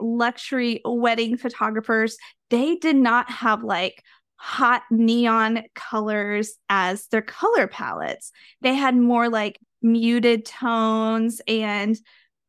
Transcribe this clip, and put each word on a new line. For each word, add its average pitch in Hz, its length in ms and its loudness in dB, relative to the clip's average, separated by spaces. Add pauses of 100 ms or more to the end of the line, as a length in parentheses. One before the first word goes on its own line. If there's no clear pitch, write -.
luxury 233 840 -4
wedding 233 520 0
photographers, 220 800 -2 (340)
they 269 240 2
did 320 220 2
not 240 340 4
have, 226 320 -2
like, 190 400 -4 (420)
hot 247 460 2
neon 226 720 2 (140)
colors 214 800 -4 (140)
as 190 440 0
their 220 100 0
color 370 460 0
palettes. 82 640 -8 (280)
They 254 140 0
had 269 220 2
more, 240 320 4
like, 214 320 -4 (200)
muted 233 640 2
tones 226 1040 -2
and, 214 500 -2 (520)